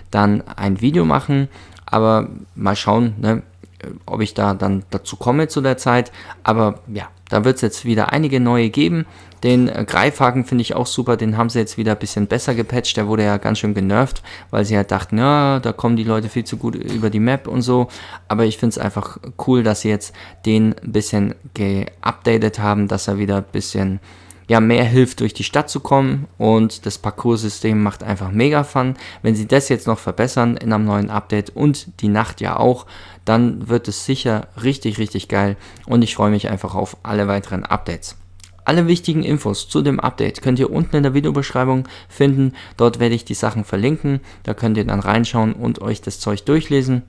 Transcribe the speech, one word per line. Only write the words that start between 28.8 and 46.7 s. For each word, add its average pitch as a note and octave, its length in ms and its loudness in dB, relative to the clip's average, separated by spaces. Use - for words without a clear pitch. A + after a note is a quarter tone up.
Wenn A2+ 140 2
sie G#2+ 100 -4
das C#3 220 2
jetzt A#2 180 0
noch A2 120 0
verbessern A#2 580 0
in A2+ 160 -2
einem G#2+ 140 2
neuen G#2 240 0
Update G#2 400 -4
und - 500 -2
die G#2+ 80 0
Nacht G#2+ 320 0
ja G2 160 -4
auch, A#2+ 300 2
dann A2+ 440 2
wird A#2 180 0
es - 180 -8
sicher A#2+ 440 -2
richtig, A#2 380 -2
richtig G#2 300 -4
geil G2+ 280 0
und A#2+ 160 4
ich A2 140 -2
freue G#2 140 2
mich G#2 200 0
einfach F#2 240 -6
auf F#2+ 280 -4
alle G#2 260 -2
weiteren G2 360 -4
Updates. - 520 -6
Alle E3+ 180 4
wichtigen E3+ 360 2
Infos B2 440 -2
zu D3+ 140 0
dem C#3+ 180 0
Update - 440 -4
könnt B2+ 160 2
ihr C3 120 2
unten D#3+ 260 -2
in C#3+ 60 4
der C3+ 120 2
Videobeschreibung C3 760 0
finden. C3+ 460 2
Dort A#2+ 240 4
werde A#2 140 2
ich A#2 100 -4
die - 80 -8
Sachen G#2+ 320 -2
verlinken. C#3 560 -2
Da - 100 -6
könnt A2 240 0
ihr G#2+ 80 0
dann G2+ 160 -2
reinschauen A2 540 0
und A#2 260 -4
euch G#2+ 220 -6
das - 180 -10
Zeug G#2 240 -4
durchlesen. C#3 640 2